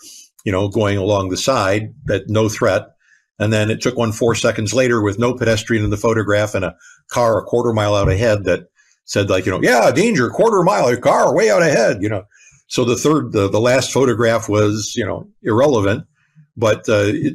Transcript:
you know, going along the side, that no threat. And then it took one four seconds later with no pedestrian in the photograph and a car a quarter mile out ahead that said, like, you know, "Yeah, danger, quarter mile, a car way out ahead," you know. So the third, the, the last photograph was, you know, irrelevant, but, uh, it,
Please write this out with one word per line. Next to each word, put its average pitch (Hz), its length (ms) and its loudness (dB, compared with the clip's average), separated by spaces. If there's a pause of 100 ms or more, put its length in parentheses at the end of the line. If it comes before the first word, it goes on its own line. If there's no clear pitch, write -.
(460)
you 110 60 -2
know, 98 180 0
going 101 280 0
along 98 300 0
the 92 100 -4
side, 107 560 -2 (120)
that 101 240 -4
no 107 180 2
threat. 107 360 0 (540)
And 107 140 -2
then 107 180 0
it 110 120 -4
took 123 160 -2
one 113 160 -2
four 117 220 0
seconds 110 380 -2
later 120 280 2
with 101 180 -2
no 123 140 0
pedestrian 113 500 0
in 104 60 0
the 104 80 -2
photograph 104 580 0
and 95 80 -2
a 85 120 -6 (340)
car 117 280 2
a - 60 -2
quarter 120 300 0
mile 104 220 0
out 98 140 2
ahead 104 360 0
that 90 220 -2 (360)
said, 101 260 -2
like, 92 160 0
you 98 60 -2
know, 92 100 -4
"Yeah, 214 300 2
danger, 143 380 0
quarter 196 340 2
mile, 180 240 2
a 120 80 2
car 143 400 2
way 214 140 2
out 190 120 4
ahead," 160 400 2
you 101 60 -2
know. 104 160 -6 (440)
So - 180 -2
the 117 100 0
third, 147 380 0
the, 101 160 2
the 101 100 0
last 123 320 0
photograph 117 560 0
was, 104 480 0
you 113 100 -2
know, 92 220 -8 (160)
irrelevant, 117 640 2 (500)
but, 110 320 0
uh, 104 200 2
it, - 280 -2